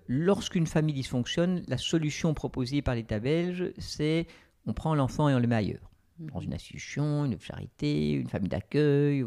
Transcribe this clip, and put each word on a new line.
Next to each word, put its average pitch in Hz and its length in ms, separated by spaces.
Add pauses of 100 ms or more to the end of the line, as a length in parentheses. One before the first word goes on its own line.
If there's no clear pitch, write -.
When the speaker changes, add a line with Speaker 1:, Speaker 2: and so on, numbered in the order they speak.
Speaker 1:
lorsqu'une 170 580
famille 156 280
dysfonctionne, 160 760
la 127 100
solution 156 560
proposée 131 480
par 127 120
l'État 113 240
belge, 175 600
c'est 160 480 (400)
on 113 60
prend 160 220
l'enfant 143 340
et 139 60
on 127 40
le 120 80
met 120 100
ailleurs. - 340 (280)
Speaker 2:
Mhm. 156 120
Speaker 1:
Dans - 100
une 147 140
institution, 147 720
une 113 160
charité, 147 720
une 131 160
famille 90 200
d'accueil, 143 760